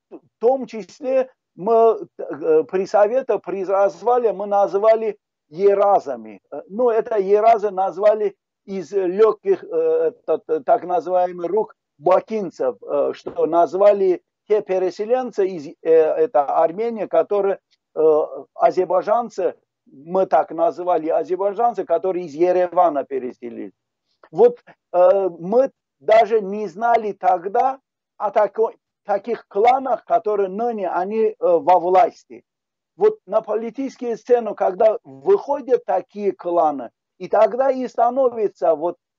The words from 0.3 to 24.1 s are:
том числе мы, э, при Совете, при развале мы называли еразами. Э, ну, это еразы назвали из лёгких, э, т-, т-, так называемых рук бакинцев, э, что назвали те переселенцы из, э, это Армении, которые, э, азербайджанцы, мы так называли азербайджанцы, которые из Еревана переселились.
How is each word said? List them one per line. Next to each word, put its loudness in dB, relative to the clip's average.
том 0
числе -4
мы, 2
э, 0
при -4
Совете, 0
при -8
развале 0
мы -8
называли 2
еразами. 0
Э, -14
ну, 0
это 0
еразы 4
назвали 0
из -8
лёгких, 0
э, 0
т-, 0
т-, -2
так 0
называемых -2
рук -2
бакинцев, 0
э, -2
что -6
назвали 2
те 2
переселенцы -2
из, -8
э, -6
это 2
Армении, -2
которые, 0
э, 4
азербайджанцы, 0
мы -2
так 0
называли -2
азербайджанцы, -4
которые -2
из -14
Еревана 0
переселились. -10